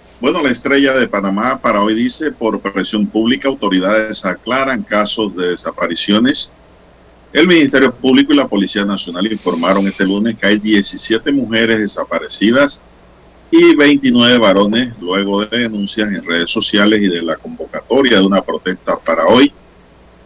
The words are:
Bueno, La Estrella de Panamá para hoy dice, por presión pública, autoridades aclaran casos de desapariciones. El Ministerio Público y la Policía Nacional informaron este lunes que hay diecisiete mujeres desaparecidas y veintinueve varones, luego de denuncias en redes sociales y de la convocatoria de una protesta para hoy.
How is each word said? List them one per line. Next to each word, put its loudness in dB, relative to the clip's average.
Bueno, -2
La 0
Estrella 2
de 2
Panamá -2
para 0
hoy 0
dice, -4
por -4
presión -4
pública, -2
autoridades -2
aclaran -4
casos -2
de -2
desapariciones. -2
El 2
Ministerio 2
Público 2
y 4
la 2
Policía -2
Nacional -6
informaron -2
este -4
lunes -2
que -8
hay 2
diecisiete -2
mujeres 0
desaparecidas -2
y 6
veintinueve 4
varones, 2
luego -2
de -6
denuncias -4
en -8
redes -2
sociales 2
y 2
de -2
la -6
convocatoria -2
de 4
una 2
protesta -6
para -2
hoy. 4